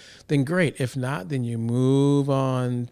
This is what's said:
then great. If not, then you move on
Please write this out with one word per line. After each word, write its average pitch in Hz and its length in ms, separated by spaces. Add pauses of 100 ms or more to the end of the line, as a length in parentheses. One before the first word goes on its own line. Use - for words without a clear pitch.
(280)
then 143 160
great. 165 360
If 131 160
not, 143 320
then 131 160
you 117 140
move 135 720
on 127 600